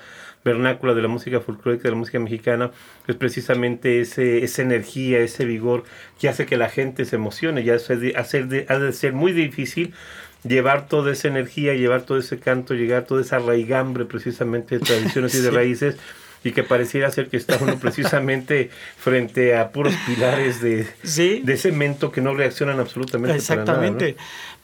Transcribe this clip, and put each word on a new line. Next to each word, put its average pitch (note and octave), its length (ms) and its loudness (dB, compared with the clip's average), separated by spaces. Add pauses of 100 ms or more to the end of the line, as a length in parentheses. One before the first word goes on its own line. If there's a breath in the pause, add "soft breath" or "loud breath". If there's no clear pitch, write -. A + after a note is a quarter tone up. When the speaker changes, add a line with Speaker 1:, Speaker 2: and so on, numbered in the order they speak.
(440 loud breath)
Speaker 1:
vernácula, B2+ 500 2
de A2+ 100 2
la A2+ 40 2
música A#2+ 320 -2
folclórica, A#2+ 440 -4
de A#2+ 80 0
la A2+ 40 0
música A#2 240 -4
mexicana, A#2+ 520 -2 (360 loud breath)
es A#2+ 80 -2
precisamente B2 880 0
ese, A#2+ 420 2
esa B2+ 180 -2
energía, B2+ 580 0
ese A#2 260 0
vigor A#2+ 400 -2 (340 loud breath)
que C#3+ 80 2
hace C3 180 -2
que B2+ 120 2
la A#2 100 2
gente C3 380 -4
se A#2+ 100 -4
emocione. A#2+ 480 -2
Ya A#2 120 4
eso A#2+ 180 -2
es A#2 80 0
de, B2 160 -2
hacer B2+ 320 -2
de, C3+ 180 -2
ha C3+ 100 2
de C#3 140 0
ser C3 220 -2
muy D#3+ 180 2
difícil D#3+ 600 -2 (500 loud breath)
llevar C3 460 2
toda C#3 240 2
esa C#3+ 160 -2
energía, C#3 460 -2
llevar B2 260 2
todo C3+ 160 -2
ese B2 220 -4
canto, B2+ 340 -2
llegar A#2+ 320 0
toda C3 160 0
esa B2+ 180 -2
raigambre B2 640 0
precisamente A#2+ 760 -4
de - 60 -4
tradiciones B2 480 2
y C3 60 0
de B2 40 2
Speaker 2:
<laughs> B2 60 2
Sí. A#2 60 4
Speaker 1:
raíces, B2 420 2 (460 loud breath)
y A#2+ 80 -2
que C3 120 0
pareciera C3 480 0
ser C3+ 180 -2
que C3 60 -2
está B2 240 0
uno C3 200 0
precisamente C3+ 920 0 (160 loud breath)
<laughs> - 120 -20
frente B2 600 4
a A2+ 140 2
puros C#3+ 220 2 (120)
pilares B2 560 2
de, A2 260 0 (160)
Speaker 2:
Sí. F3+ 400 2
Speaker 1:
de C3+ 140 2
cemento C#3+ 540 0
que C3 100 -2
no C3+ 140 2
reaccionan C#3 440 0
absolutamente C3 640 -2
para D3+ 240 0
nada, D#3+ 160 2
¿no? - 60 2
Speaker 2:
Exactamente. F3 280 -2 (480 loud breath)